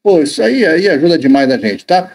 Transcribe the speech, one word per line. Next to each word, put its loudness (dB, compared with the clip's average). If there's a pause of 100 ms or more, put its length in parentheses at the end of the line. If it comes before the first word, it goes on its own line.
Pô, 2
isso -4
aí, 0
aí 0
ajuda 0
demais 2
a 0
gente, -6
tá? -2